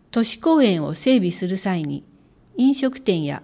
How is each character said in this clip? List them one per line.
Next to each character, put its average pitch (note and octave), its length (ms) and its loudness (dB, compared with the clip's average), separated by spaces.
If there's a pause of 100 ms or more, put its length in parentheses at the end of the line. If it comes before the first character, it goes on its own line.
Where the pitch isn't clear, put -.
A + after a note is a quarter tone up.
(100)
都 A#3 120 0
市 - 160 -4
公 D#4+ 240 4
園 F3+ 220 2
を D3 100 -4
整 C4 220 2
備 F3+ 140 2
す F3 180 -6
る F#3 80 -2
際 F#3 260 -2
に、 C#3+ 220 -8 (520)
飲 C4 180 4
食 C4 260 -4
店 E3+ 240 0
や C#3+ 200 -6